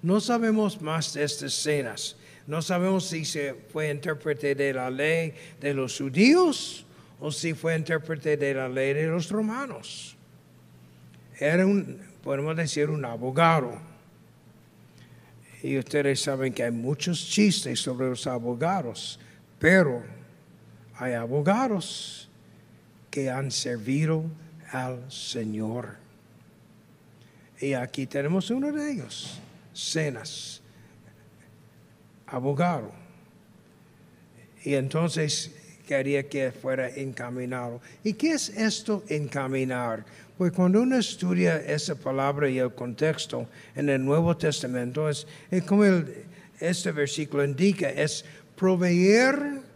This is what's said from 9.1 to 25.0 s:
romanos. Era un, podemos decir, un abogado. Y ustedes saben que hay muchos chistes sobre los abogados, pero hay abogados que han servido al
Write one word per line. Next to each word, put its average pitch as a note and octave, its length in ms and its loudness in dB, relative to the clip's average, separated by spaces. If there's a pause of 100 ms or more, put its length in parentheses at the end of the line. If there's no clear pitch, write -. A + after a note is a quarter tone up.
romanos. A3 880 -6 (1200)
Era E3+ 280 4
un, G3 340 0 (220)
podemos C#3+ 340 -2
decir, D3+ 320 0
un D3+ 160 -2
abogado. B2+ 760 2 (1800)
Y C3+ 140 -2
ustedes C#3 460 0
saben C3 320 -2
que B2 80 -2
hay A#2+ 80 0
muchos C#3 580 -2
chistes F#3+ 500 4
sobre B2+ 300 -2
los B2 180 -4
abogados, B2 960 -4 (380)
pero D3+ 440 6 (960)
hay B2+ 160 -2
abogados D#3 1160 -2 (800)
que C3+ 180 -2
han C3 220 -2
servido C#3 760 0 (480)
al B2+ 400 -6